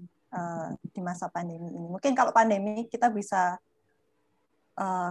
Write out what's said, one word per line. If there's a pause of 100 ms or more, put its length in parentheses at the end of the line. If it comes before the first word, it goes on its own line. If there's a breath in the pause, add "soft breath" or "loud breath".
(320)
eh, (180)
di
masa
pandemi
ini.
Mungkin
kalau
pandemi
kita
bisa, (1160)
eh,